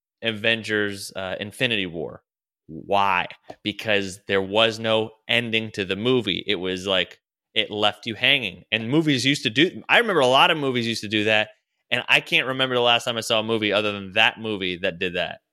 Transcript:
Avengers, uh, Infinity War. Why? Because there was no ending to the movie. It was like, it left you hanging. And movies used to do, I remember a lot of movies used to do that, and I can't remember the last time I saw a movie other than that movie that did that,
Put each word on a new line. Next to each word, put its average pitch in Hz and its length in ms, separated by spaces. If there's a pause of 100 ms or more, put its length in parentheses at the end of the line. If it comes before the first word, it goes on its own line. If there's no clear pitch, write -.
(220)
Avengers, 107 960
uh, 92 240
Infinity 107 460
War. 80 380 (440)
Why? 92 600 (360)
Because 101 640
there 98 140
was 104 380
no 110 320 (160)
ending 113 440
to 101 140
the 92 100
movie. 104 520
It 101 80
was 92 320
like, 92 320 (340)
it 110 180
left 104 340
you 113 100
hanging. 127 560
And 113 180
movies 147 360
used 143 180
to 135 60
do, 113 380
I 160 120
remember 208 220
a 127 60
lot 147 240
of 165 60
movies 127 300
used 113 140
to 107 60
do 107 180
that, 107 240 (420)
and 123 180
I 143 120
can't 151 260
remember 131 280
the 120 60
last 120 240
time 120 120
I 110 40
saw 110 180
a 107 40
movie 110 280
other 104 200
than 98 220
that 110 260
movie 95 380
that 90 200
did 90 180
that, 85 260 (120)